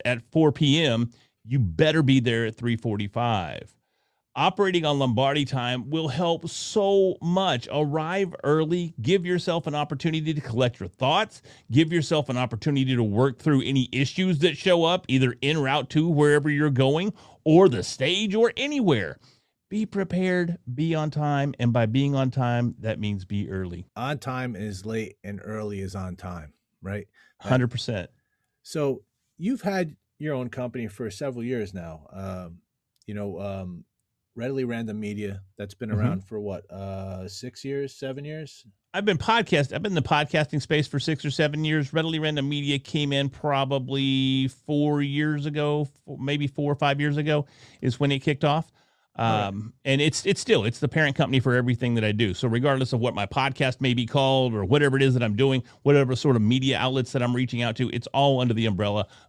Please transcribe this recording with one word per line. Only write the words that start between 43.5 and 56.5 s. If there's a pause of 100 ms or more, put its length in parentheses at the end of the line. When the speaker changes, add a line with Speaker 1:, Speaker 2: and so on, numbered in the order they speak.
Speaker 1:
four
years
ago,
f-,
maybe
four
or
five
years
ago (360)
is
when
it
kicked
off. (440)
Speaker 2:
All
right.
Speaker 1:
Um, (100)
and
it's,
it's
still,
it's
the
parent
company
for
everything
that
I
do.
So
regardless
of
what
my
podcast
may
be
called
or
whatever
it
is
that
I'm
doing, (200)
whatever
sort
of
media